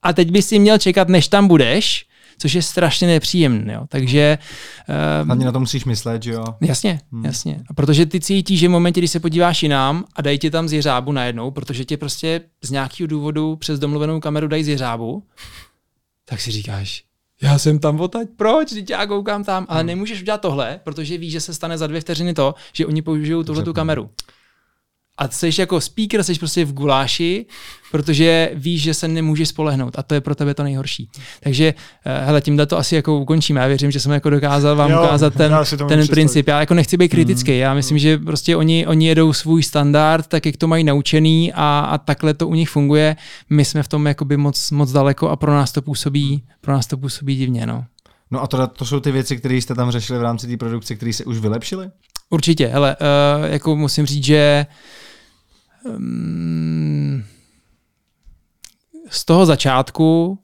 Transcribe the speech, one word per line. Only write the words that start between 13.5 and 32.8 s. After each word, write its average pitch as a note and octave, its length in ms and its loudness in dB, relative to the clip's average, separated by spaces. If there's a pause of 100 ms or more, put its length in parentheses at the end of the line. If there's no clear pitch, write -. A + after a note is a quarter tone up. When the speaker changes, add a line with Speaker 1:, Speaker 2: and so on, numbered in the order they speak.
Speaker 1:
přes D#3 240 -6
domluvenou D3+ 400 -2
kameru D3 280 -4
dají D#3 160 -2
z D3 40 -4
jeřábu, B2+ 560 -6 (1040)
tak G#2 160 -10
si A#2 100 -8
říkáš: G2+ 520 -8 (380)
„Já C#3 180 4
jsem D3+ 200 2
tam D3+ 200 -2
odtaď, A3 280 -6 (100)
proč? B3 340 2
Vždyť G#3 180 -12
já G3 160 -4
koukám G3+ 380 -4
tam.“ F#3 260 -4
Ale D#3+ 100 -2
Speaker 3:
Hmm. E3 80 -2
Speaker 1:
nemůžeš G3 340 -6
udělat G#3+ 200 -4
tohle, C#3 420 -4
protože D#3 340 -8
víš, E3 140 -10
že E3 100 -6
se E3+ 120 -10
stane E3 240 -8
za D#3 100 -4
dvě D#3 140 -6
vteřiny E3+ 320 -4
to, C#3+ 220 0 (180)
že E3 120 -2
oni D#3 160 -2
použijou D#3+ 420 -4
tuhletu D#3 220 -4
Speaker 2:
Řeknu. E3 80 -6
Speaker 1:
kameru. D3+ 360 -4 (1120)
A C#3 60 -2
jsi E3+ 220 -4 (100)
jako F3+ 220 0
speaker, G#3+ 420 -2
jsi F3 120 -2
prostě E3 300 -2
v C#3+ 80 -6
guláši, C#3+ 720 0 (460)
protože D#3+ 600 2
víš, D#3 280 -4
že D#3+ 120 -2
se D#3+ 140 -4
nemůžeš D#3+ 420 0
spolehnout C#3 500 -4
a C#3 40 -6
to - 100 -4
je D3 80 0
pro C#3+ 140 -4
tebe C#3+ 180 -2
to C#3+ 100 -4
nejhorší. C3+ 460 -6 (340)
Takže, D3 300 2 (320)
eh, C3+ 200 -4
hele, D3 160 4
tímhle D3 240 2
to E3 120 -2
asi E3 180 0